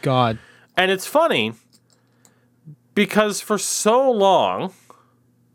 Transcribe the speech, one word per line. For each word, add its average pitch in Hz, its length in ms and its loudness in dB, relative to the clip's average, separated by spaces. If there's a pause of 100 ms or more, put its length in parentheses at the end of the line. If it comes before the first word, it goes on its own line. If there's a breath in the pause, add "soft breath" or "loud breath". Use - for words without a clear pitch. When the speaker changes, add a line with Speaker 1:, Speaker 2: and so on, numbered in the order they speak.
Speaker 1:
God. 127 380 0 (360 soft breath)
Speaker 2:
And 185 160 0
it's 185 160 -4
funny 180 460 0 (1400)
because 208 460 0
for - 180 -4
so 254 540 0
long, 180 600 2 (800 soft breath)